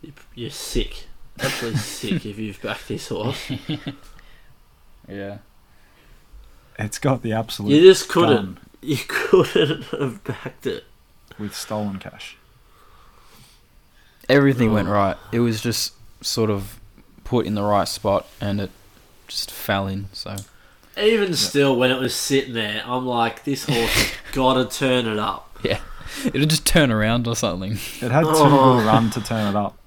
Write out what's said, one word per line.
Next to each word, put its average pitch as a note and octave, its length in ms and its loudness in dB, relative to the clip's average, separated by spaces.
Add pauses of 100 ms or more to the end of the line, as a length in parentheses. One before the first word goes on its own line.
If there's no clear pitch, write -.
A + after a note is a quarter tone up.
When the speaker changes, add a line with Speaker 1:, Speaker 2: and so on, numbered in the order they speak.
Speaker 1:
You're, - 100 -20 (220)
you're A#2 160 -10
sick. - 560 -6 (340)
Absolutely B2 380 -4
Speaker 2:
<laughs> - 20 -2
Speaker 1:
sick F#3 460 -6
if G#2 120 -10
you've G#2+ 240 -8
backed - 260 -8
this - 200 -8
horse. A2+ 480 -6
Speaker 3:
<laughs> - 40 -10 (1500)
Yeah. G2+ 280 -12 (1400)
Speaker 2:
It's - 200 -8
got C3+ 240 0
the A2+ 100 -4
absolute A2 420 -4
Speaker 1:
You D3+ 60 8
just F#3 300 8
couldn't. B2 460 2
Speaker 2:
gun - 40 -20 (220)
Speaker 1:
You C3+ 160 -2 (100)
couldn't D#3+ 760 2
have - 380 -6
backed - 440 -10
it. G#2 180 -6 (540)
Speaker 2:
with G#2 180 -8
stolen G#2 420 -6
cash. - 380 -16 (1900)
Speaker 3:
Everything C3 440 6
went G#2 160 2
Speaker 1:
Oh. G#2 40 0
Speaker 3:
right. G2 240 2 (160)
It A#2 80 2
was A2+ 200 2
just - 340 -4 (280)
sort A2 280 0
of G2 280 -4 (460)
put B2 220 0
in G#2 80 -2
the G#2 80 -2
right G2+ 260 2
spot, - 380 -2 (140)
and G2+ 200 -2
it G2 100 -6 (560)
just - 240 -10
fell G2 360 -2
in. G2 260 -6
So - 240 -12 (600)
Speaker 1:
Even G#3 340 2
Speaker 2:
Yeah. E3+ 60 0
Speaker 1:
still, C#3 400 2
when B2+ 140 4
it B2+ 80 0
was B2+ 160 -2
sitting C3+ 400 -2
there, G#2+ 300 -4
I'm B2+ 220 -4
like, A#2 380 -2
"This C#3 200 -4
horse A#2 260 0
has - 220 0 (100)
Speaker 3:
<laughs> - 100 -14
Speaker 1:
gotta B2+ 340 2
turn B2+ 400 0
it G#2+ 120 -2
up." - 440 -6
Speaker 3:
Yeah, - 180 0 (460)
it'll C#3+ 200 0
just D#3 200 2
turn D3 260 4
around A2+ 340 2
or A#2 100 -2
something. F#2+ 360 -4 (300)
Speaker 2:
It A#2+ 80 -2
had D3 140 4
too D#3 60 0
Speaker 1:
Oh. C#3+ 460 6
Speaker 2:
good A#2 80 4
a - 20 2
run A2 240 4
to A#2 120 -4
turn G#2+ 260 -2
it G2+ 80 0
up. G2+ 200 -2 (100)